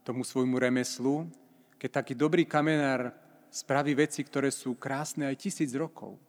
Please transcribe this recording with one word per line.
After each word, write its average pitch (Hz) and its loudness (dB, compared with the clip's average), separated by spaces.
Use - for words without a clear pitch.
tomu 123 -6
svojmu 127 0
remeslu, 127 0
keď - -6
taký 135 -6
dobrý 156 4
kamenár 143 2
spraví 143 0
veci, 147 2
ktoré 139 0
sú 123 -4
krásne 143 -4
aj 135 -6
tisíc 151 -2
rokov. 143 -8